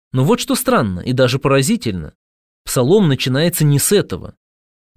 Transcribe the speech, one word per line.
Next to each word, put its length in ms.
Но 120
вот 160
что 160
странно 440
и 120
даже 260
поразительно. 760
Псалом 440
начинается 560
не 140
с 140
этого. 420